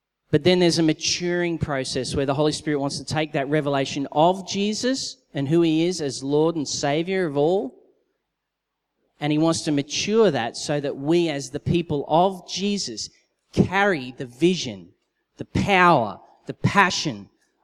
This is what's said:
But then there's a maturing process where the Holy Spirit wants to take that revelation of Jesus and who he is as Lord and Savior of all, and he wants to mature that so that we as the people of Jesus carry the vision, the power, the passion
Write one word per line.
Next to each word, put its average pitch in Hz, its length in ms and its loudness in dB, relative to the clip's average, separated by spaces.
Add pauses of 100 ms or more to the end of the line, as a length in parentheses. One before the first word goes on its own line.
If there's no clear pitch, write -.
(320)
But 147 140 2
then 180 140 4
there's 170 200 4
a 170 40 4
maturing 175 760 -2
process 135 580 -4
where 139 120 0
the 139 80 0
Holy 151 160 2
Spirit 147 280 -2
wants 139 200 -4
to 143 40 -12
take 156 300 -4
that 139 160 -2
revelation 139 640 -2
of 180 360 2
Jesus 214 680 -4 (160)
and 139 140 -4
who 165 140 4
he 165 260 2
is 175 120 -4
as 131 240 -6
Lord 151 320 2
and 143 120 -4
Savior 170 580 -2
of 143 100 -4
all, 180 400 0 (1400)
and 151 120 -2
he 151 80 2
wants 160 240 2
to 160 80 -2
mature 196 600 0
that 117 240 -4
so 147 240 -4
that 139 160 -6
we 165 320 0
as 139 220 -6
the 143 100 -10
people 165 480 -2
of 180 400 2
Jesus 185 600 -4 (420)
carry 180 680 0
the 135 100 -8
vision, 123 640 -2 (480)
the - 80 -10
power, 170 760 2 (260)
the 139 80 -10
passion 139 720 0 (360)